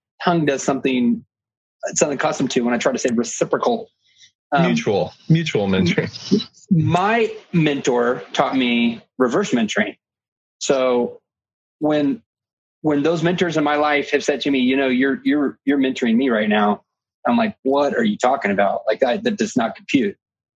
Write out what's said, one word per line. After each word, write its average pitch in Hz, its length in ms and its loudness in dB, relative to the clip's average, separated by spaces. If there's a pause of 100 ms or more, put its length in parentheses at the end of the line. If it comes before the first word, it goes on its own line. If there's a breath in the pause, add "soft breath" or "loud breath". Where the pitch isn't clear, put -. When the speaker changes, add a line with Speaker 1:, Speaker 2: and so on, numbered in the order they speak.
(240)
Speaker 1:
tongue 170 220 2
does 135 180 0
something 123 640 0 (600)
it's - 140 -2
unaccustomed 143 500 -2
to 127 100 0
when 120 120 0
I 120 40 0
try 131 160 0
to 120 40 -2
say 131 160 -2
reciprocal. 120 760 -2 (640 soft breath)
Um, 143 140 4
Speaker 2:
Mutual, 110 460 0 (140)
mutual 160 400 2
mentoring. - 800 -2 (240)
Speaker 1:
My 190 640 2 (160)
mentor 135 800 0
taught 135 240 0
me 120 460 0 (160)
reverse 127 340 0
mentoring. - 460 -2 (600)
So 127 600 0 (600)
when, 147 420 0 (640)
when 147 200 0
those 165 180 0
mentors 170 360 0
in 151 80 0
my 147 100 2
life 147 360 0
have 139 120 0
said 139 180 -2
to 143 100 -2
me, 135 80 2
"You 127 180 2
know, 139 100 0
you're, 131 380 0
you're, 139 400 0
you're 143 120 2
mentoring 127 380 0
me 131 140 2
right 110 180 0
now," 104 360 0 (440)
I'm 120 80 2
like, 110 280 -2
"What 139 320 0
are 120 80 0
you 104 140 0
talking 123 340 0
about? 101 360 0
Like, 110 140 0
that, 120 220 0
that 113 140 -2
does 107 200 -2
not 113 180 -2
compute." 107 400 -2 (420)